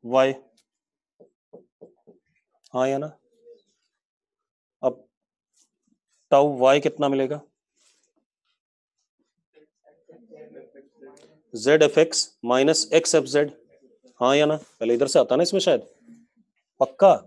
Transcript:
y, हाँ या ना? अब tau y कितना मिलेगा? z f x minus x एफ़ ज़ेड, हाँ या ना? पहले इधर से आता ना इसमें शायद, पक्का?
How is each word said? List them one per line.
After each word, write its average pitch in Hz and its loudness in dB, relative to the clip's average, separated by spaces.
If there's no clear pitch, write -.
y, 131 0
हाँ 127 -2
या 135 -4
ना? 151 -10
अब 127 -4
tau 143 4
y 135 4
कितना 143 -4
मिलेगा? 139 -4
z 139 2
f 147 2
x 160 -2
minus 135 0
x 160 0
एफ़ 147 0
ज़ेड, 147 -2
हाँ 127 2
या 151 2
ना? 151 -2
पहले 117 -6
इधर 127 0
से 139 2
आता 127 0
ना 160 0
इसमें 180 -2
शायद, 135 -2
पक्का? 180 2